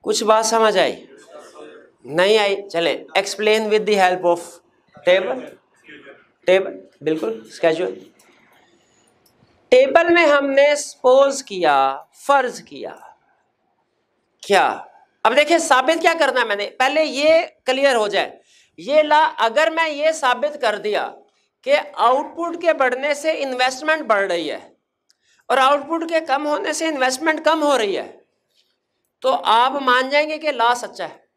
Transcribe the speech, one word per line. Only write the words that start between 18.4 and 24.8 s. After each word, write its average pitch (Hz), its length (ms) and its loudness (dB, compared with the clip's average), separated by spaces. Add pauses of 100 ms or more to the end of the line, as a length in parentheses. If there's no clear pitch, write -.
ये 277 240 2
ला, 302 160 2
अगर 294 520 0
मैं 320 180 -2
ये 302 240 -2
साबित 285 440 -2
कर 214 220 -2
दिया 190 240 -4 (640)
कि 269 60 2
आउटपुट 294 880 -2
के 330 100 2
बढ़ने 269 420 -2
से 302 180 -4
इन्वेस्टमेंट 277 720 -4
बढ़ 208 200 2
रही 170 220 -4
है 104 120 -8 (880)